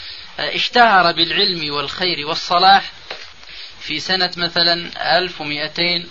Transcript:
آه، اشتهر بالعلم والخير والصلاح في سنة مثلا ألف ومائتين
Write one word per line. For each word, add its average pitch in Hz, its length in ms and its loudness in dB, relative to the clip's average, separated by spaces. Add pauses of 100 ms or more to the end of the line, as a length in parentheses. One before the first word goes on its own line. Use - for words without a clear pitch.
(400)
آه، 143 160 -4
اشتهر 202 560 4
بالعلم 165 600 -2
والخير 147 540 -4
والصلاح 185 640 4 (880)
في 156 180 -6
سنة 180 380 -2
مثلا 170 520 0 (280)
ألف 180 240 -2
ومائتين 156 680 -4